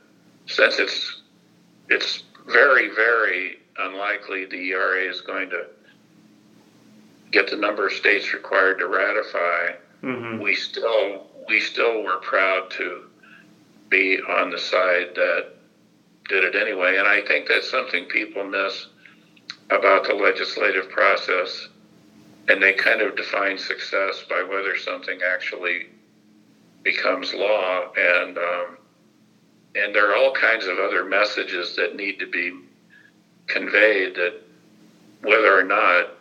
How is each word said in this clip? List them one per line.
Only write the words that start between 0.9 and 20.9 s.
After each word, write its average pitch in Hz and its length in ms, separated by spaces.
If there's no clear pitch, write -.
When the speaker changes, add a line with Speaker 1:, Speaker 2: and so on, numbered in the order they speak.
Speaker 1:
it's - 340
very, 123 480
very 104 640
unlikely 98 680
the 92 120
E 90 180
R 95 240
A 92 100
is 90 120
going 95 280
to 87 160
get - 180
the 104 80
number 104 300
of 92 60
states - 400
required 95 440
to 92 100
ratify, 90 840
Speaker 2:
Mm-hmm. 113 400
Speaker 1:
we 104 100
still, 113 720
we 110 140
still 117 420
were 95 140
proud 95 540
to 90 340
be 95 320
on 98 280
the 87 100
side 90 560
that 90 360
did 95 160
it 90 120
anyway. 95 420
And 101 100
I 104 140
think - 260
that's - 220
something 127 360
people 107 380
miss 98 440
about 98 380
the 104 60
legislative 98 760
process, 92 800